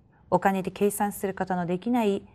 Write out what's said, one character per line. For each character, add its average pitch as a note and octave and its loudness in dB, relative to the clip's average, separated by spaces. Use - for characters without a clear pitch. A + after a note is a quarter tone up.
お F3+ 4
金 F#3+ 2
で F#3+ -6
計 G3+ 2
算 G#3 -2
す - -6
る F#3+ -2
こ F#3+ -4
と F#3+ -2
の F3 -2
で F3+ -2
き G#3 -4
な A#3+ 2
い G3 2